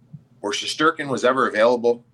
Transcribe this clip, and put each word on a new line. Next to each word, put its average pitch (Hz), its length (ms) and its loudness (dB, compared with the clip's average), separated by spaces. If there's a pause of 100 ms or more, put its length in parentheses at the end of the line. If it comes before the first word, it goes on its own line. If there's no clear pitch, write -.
(400)
or 101 100 -6
Shesterkin 156 580 -2
was 117 160 -4
ever 127 240 2
available, 117 640 2